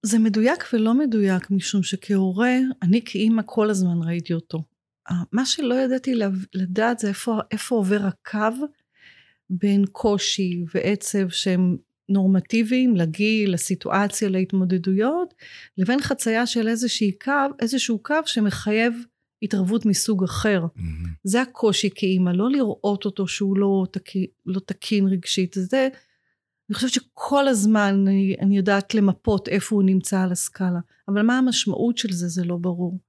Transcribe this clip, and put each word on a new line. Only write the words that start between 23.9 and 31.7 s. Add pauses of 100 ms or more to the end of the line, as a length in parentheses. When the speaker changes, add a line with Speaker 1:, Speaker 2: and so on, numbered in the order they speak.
Speaker 1:
תקי-, (180)
לא
תקין
רגשית.
זה, (840)
אני
חושבת
שכל
הזמן (120)
אני,
אני
יודעת
למפות
איפה
הוא
נמצא
על
הסקאלה, (280)
אבל
מה
המשמעות